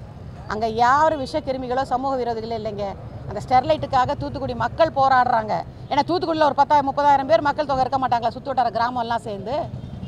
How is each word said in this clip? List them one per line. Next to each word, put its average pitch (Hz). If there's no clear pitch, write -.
அங்க 214
யாரும் 262
விஷக்கிருமிகளோ 262
சமூக 269
விரோதிகளோ 233
இல்லைங்க. 208
அந்த 202
ஸ்டெர்லைட்டுக்காக 269
தூத்துக்குடி 269
மக்கள் 269
போராடுறாங்க. 247
ஏன்னா 269
தூத்துக்குடியில 311
ஒரு 285
பத்தாயிரம், 277
முப்பதாயிரம் 277
பேர் 320
மக்கள் 294
தொகை 262
இருக்க 262
மாட்டாங்களா, 233
சுத்து 247
வட்டார 254
கிராமம் 233
எல்லாம் 233
சேர்ந்து? 220